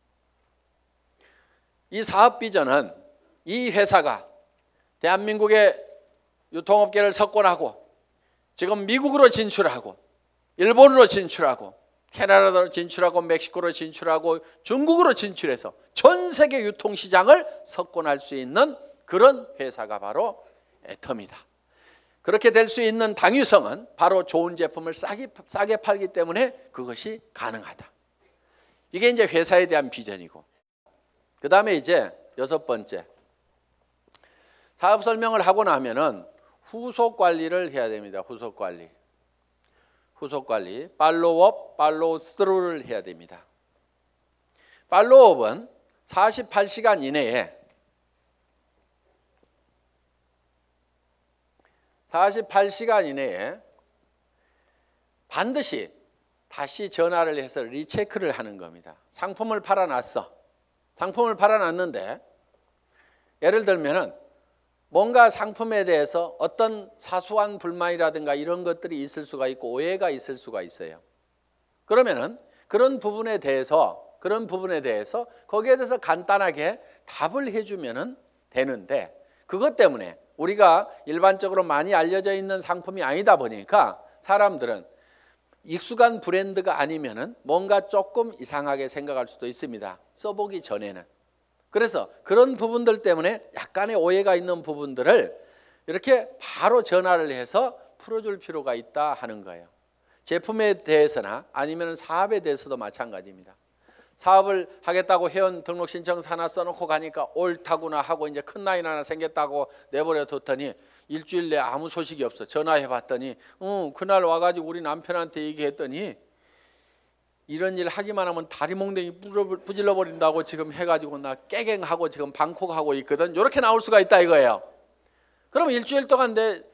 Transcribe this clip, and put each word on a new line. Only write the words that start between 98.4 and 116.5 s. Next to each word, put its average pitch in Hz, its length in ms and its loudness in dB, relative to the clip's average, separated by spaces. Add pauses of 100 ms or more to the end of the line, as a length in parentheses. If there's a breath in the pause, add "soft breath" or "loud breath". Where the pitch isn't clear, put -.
있다 143 380 -6
하는 113 320 -12
거예요. 85 240 -18 (560)
제품에 208 580 -2
대해서나 147 720 0
아니면은 160 420 -8
사업에 190 460 -4
대해서도 143 360 -6
마찬가지입니다. 98 800 -14 (640 soft breath)
사업을 190 520 2 (140 loud breath)
하겠다고 180 480 0
회원 185 320 -2
등록 175 260 -8
신청서 175 400 -6
하나 170 200 -4
써놓고 175 380 -8
가니까 156 480 -4
옳다구나 165 640 -4
하고 151 280 -4
이제 143 120 -10
큰 202 240 -12
라인 185 200 -2
하나 156 180 -6
생겼다고 151 680 -6 (200 soft breath)
내버려 151 360 -2
뒀더니 139 480 -8 (340 soft breath)
일주일 160 420 -6
내에 151 80 0
아무 135 300 -4
소식이 160 360 -10
없어. 113 200 -8
전화해봤더니, 135 920 -4 (260 soft breath)
"응, 190 320 -6
그날 190 300 2
와가지고 165 440 0
우리 170 120 -10
남편한테 165 640 -8
얘기했더니 151 720 -8 (1300)